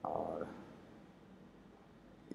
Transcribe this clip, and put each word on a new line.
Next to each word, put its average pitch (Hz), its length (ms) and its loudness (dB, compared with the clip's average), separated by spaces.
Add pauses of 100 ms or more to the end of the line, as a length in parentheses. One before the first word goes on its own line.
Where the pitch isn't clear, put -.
और 82 440 6 (1900)